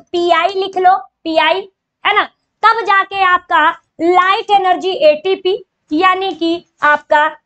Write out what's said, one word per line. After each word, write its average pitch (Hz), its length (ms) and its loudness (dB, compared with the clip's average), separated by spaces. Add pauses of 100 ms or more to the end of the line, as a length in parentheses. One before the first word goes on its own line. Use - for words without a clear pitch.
पीआई 349 520 -2
लिख 392 240 -6
लो, 370 180 2 (280)
पीआई, 320 360 0 (440)
है 403 120 0
ना? 381 80 0 (400)
तब 440 220 2
जाके 392 380 -2
आपका 349 460 0 (320)
लाइट 370 500 0
एनर्जी 370 400 0 (140)
एटीपी, 370 480 0 (380)
यानी 370 420 0
कि 330 320 -6 (180)
आपका 294 420 0 (200)